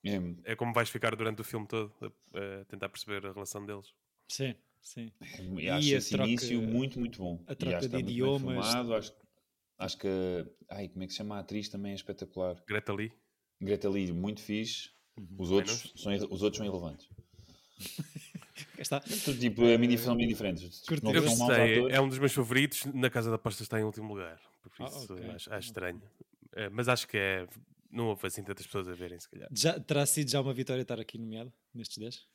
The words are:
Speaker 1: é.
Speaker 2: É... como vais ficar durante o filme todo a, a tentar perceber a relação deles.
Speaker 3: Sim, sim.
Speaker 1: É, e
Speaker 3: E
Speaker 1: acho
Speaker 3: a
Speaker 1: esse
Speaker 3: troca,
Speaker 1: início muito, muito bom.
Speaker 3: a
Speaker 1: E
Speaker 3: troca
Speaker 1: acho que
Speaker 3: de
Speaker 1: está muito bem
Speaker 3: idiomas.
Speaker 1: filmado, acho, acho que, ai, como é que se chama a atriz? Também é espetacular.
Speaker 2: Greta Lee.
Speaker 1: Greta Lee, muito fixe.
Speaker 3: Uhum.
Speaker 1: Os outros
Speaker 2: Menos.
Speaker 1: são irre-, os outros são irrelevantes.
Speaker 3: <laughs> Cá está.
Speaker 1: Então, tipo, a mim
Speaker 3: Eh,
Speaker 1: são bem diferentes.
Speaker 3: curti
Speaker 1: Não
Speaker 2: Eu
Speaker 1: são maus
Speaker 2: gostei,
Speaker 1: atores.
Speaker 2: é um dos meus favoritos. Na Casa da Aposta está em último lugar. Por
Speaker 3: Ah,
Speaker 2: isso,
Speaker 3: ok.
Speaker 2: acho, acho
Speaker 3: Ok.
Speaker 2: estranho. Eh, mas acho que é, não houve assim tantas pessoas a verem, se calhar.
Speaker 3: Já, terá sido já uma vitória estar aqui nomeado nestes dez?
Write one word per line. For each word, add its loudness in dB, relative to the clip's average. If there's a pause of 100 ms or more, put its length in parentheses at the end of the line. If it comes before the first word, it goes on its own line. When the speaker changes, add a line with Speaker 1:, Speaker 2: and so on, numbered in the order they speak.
Speaker 1:
é. -4
Speaker 2:
É... -2
como -2
vais 4
ficar 0
durante -2
o -8
filme -6
todo -4 (100)
a, -10
a -16
tentar -8
perceber -8
a -10
relação -8
deles. -12 (360)
Speaker 3:
Sim, -4 (260)
sim. -14 (100)
Speaker 1:
É, -14
e -6
Speaker 3:
E 0
Speaker 1:
acho 4
Speaker 3:
a 4
Speaker 1:
esse -2
Speaker 3:
troca, 2
Speaker 1:
início 0
muito, 0
muito -6
bom. -6
Speaker 3:
a -12
Speaker 1:
E -4
Speaker 3:
troca -2
Speaker 1:
acho -2
que -2
Speaker 3:
de -
Speaker 1:
está -
muito 0
bem -2
Speaker 3:
idiomas. 0
Speaker 1:
filmado, 0
acho, -2 (640)
acho -6
que, -4 (640)
ai, -8
como -8
é -8
que -12
se -8
chama -6
a -6
atriz? -6
Também -6
é -6
espetacular. -6
Speaker 2:
Greta -2
Lee. -4 (480)
Speaker 1:
Greta 2
Lee, 2
muito -2
fixe. -4 (280)
Speaker 3:
Uhum. -12 (100)
Speaker 1:
Os -2
outros 4
Speaker 2:
Menos. -14
Speaker 1:
são -2
irre-, 0
os -2
outros 2
são -4
irrelevantes. -6 (680)
Speaker 3:
<laughs> -12
Cá -12
está. -2
Speaker 1:
Então, -2
tipo, 4
a 12
mim 8
Speaker 3:
Eh, 6
Speaker 1:
são 2
bem 2
diferentes. -2
Speaker 3:
curti 0
Speaker 1:
Não 4
Speaker 2:
Eu 6
Speaker 1:
são 6
maus 6
Speaker 2:
gostei, 8
Speaker 1:
atores. 4
Speaker 2:
é 8
um 6
dos -2
meus 4
favoritos. 2
Na 2
Casa 2
da 2
Aposta -4
está -2
em 2
último -4
lugar. -8 (240)
Por -20
Speaker 3:
Ah, -8
Speaker 2:
isso, -12
Speaker 3:
ok. -10
Speaker 2:
acho, -8
acho -12
Speaker 3:
Ok. -4
Speaker 2:
estranho. -6 (520)
Eh, -4
mas 0
acho 2
que -2
é, 0 (440)
não -2
houve -2
assim -4
tantas -8
pessoas -4
a -8
verem, -10
se -18
calhar. -16
Speaker 3:
Já, 2
terá 2
sido 2
já 4
uma 0
vitória -2
estar -4
aqui -10
nomeado -10 (220)
nestes -10
dez? -10